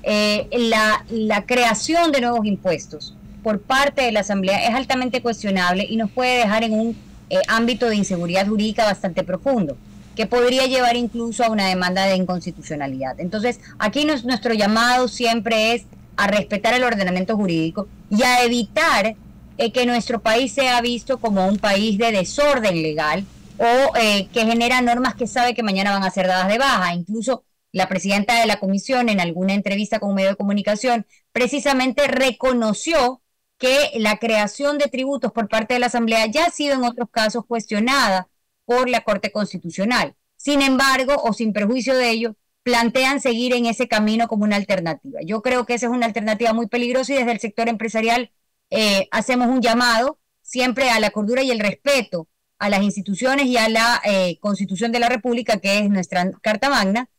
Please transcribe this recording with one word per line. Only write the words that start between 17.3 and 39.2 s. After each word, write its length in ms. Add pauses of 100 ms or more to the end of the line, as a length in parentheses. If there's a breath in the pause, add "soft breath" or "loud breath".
jurídico 500 (220)
y 140
a 220
evitar, 680 (440)
eh, 140
que 120
nuestro 380
país 320
sea 260
visto 380
como 280
un 120
país 400
de 140
desorden 680
legal 460 (320)
o, 420
eh, 320
que 140
genera 340
normas 360
que 100
sabe 260
que 100
mañana 280
van 120
a 80
ser 180
dadas 200
de 80
baja. 380
Incluso 500 (300)
la 140
presidenta 500
de 60
la 160
comisión, 480
en 100
alguna 360
entrevista 440
con 120
un 60
medio 120
de 80
comunicación, 680 (260 soft breath)
precisamente 720
reconoció 1160 (340)
que 400
la 220
creación 580
de 120
tributos 440
por 160
parte 240
de 80
la 60
Asamblea 400
ya 180
ha 60
sido 240
en 100
otros 260
casos 360
cuestionada 840 (380)
por 240
la 100
Corte 320